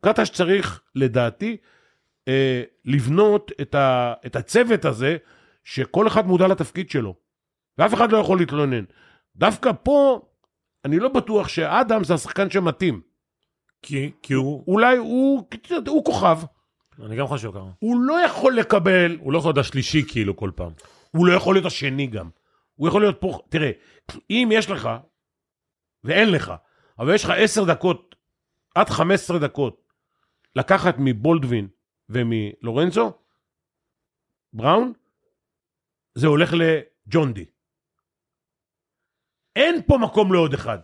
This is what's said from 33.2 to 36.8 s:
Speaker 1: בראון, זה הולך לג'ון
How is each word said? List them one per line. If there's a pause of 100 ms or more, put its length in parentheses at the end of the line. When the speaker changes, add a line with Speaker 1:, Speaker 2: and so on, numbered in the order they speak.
Speaker 1:
בראון, (1200)
זה
הולך
לג'ון